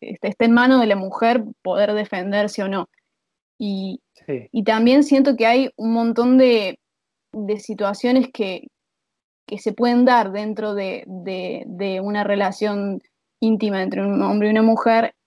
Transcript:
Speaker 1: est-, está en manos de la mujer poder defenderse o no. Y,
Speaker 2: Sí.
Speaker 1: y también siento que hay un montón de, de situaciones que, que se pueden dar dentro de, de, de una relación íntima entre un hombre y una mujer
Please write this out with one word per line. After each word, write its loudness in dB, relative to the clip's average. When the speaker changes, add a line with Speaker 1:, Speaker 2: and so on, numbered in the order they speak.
Speaker 1:
est-, -12
está -2
en 6
manos 6
de 2
la 2
mujer 0
poder 0
defenderse -4
o -4
no. -4
Y, -8
Speaker 2:
Sí. -8
Speaker 1:
y -2
también 4
siento 2
que 2
hay 2
un -2
montón 2
de, 4
de -6
situaciones -2
que, -8
que -10
se -6
pueden 2
dar 4
dentro -6
de, -6
de, -10
de -6
una -4
relación -2
íntima 0
entre -4
un -2
hombre 0
y 0
una 2
mujer 2